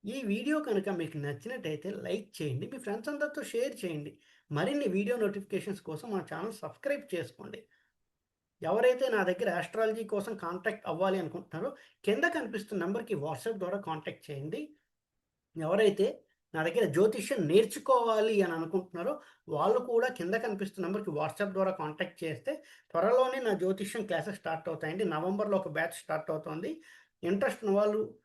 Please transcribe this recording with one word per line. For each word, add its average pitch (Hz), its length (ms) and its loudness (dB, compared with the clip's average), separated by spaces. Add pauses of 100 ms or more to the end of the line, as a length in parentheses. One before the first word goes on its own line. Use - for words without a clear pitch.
ఈ 226 200 -6
వీడియో 233 360 0
కనుక 202 300 0
మీకు 165 280 -2
నచ్చినట్టయితే 156 800 -6
లైక్ 190 340 -4
చేయండి, 143 360 -4
మీ 269 100 -10
ఫ్రెండ్స్ 226 320 -6
అందరితో 294 340 -4
షేర్ 233 320 -4
చేయండి. 151 360 -6 (400)
మరిన్ని 247 360 0
వీడియో 202 300 0
నోటిఫికేషన్స్ 202 640 -2
కోసం 160 280 -8
మన 190 160 0
ఛానల్ 180 300 -6
సబ్స్క్రైబ్ 277 520 -4
చేసుకోండి. 196 520 -8 (1000)
ఎవరైతే 247 460 4
నా 220 160 4
దగ్గర 180 280 2
ఆస్ట్రాలజీ 220 520 0
కోసం 208 320 -2
కాంటాక్ట్ 185 520 -4
అవ్వాలి 185 320 2
అనుకుంటున్నారో 165 500 -6 (340)
కింద 233 260 2
కనిపిస్తున్న 220 500 -4
నెంబర్కి 208 360 -2
WhatsApp 156 420 -4
ద్వారా 180 220 -4
కాంటాక్ట్ 165 440 -8
చేయండి. 151 380 -8 (920)
ఎవరైతే 196 520 4 (460)
నా 160 100 0
దగ్గర 170 240 4
జ్యోతిష్యం 214 580 4
నేర్చుకోవాలి 220 960 4
అని 170 120 2
అనుకుంటున్నారో 165 600 -2 (340)
వాళ్ళు 170 340 4
కూడా 247 280 2
కింద 185 260 -2
కనిపిస్తున్న 202 500 -2
నెంబర్కి 196 260 -2
WhatsApp 156 400 -2
ద్వారా 190 220 2
కాంటాక్ట్ 151 460 -4
చేస్తే 165 340 -4 (340)
త్వరలోనే 254 520 4
నా 226 140 2
జ్యోతిష్యం 190 520 -2
క్లాసెస్ 185 340 -4
స్టార్ట్ 160 280 -4
అవుతాయండి. 165 380 -2
నవంబర్లో 190 520 0
ఒక - 140 -2
బ్యాచ్ 160 240 -2
స్టార్ట్ 156 360 -4
అవుతోంది. 156 400 -4 (520)
ఇంట్రెస్ట్ 202 400 0
ఉన్న 196 120 4
వాళ్ళు 208 260 4 (240)